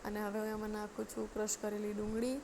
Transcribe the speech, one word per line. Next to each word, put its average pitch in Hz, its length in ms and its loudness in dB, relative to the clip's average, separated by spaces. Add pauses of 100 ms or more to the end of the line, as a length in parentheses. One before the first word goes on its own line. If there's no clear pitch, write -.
અને 214 160 -2
હવે 208 200 2
હું 214 80 2
એમાં 214 220 0
નાખું 208 360 -2
છું 214 280 -4
ક્રશ 214 280 2
કરેલી 208 320 0
ડુંગળી 220 500 2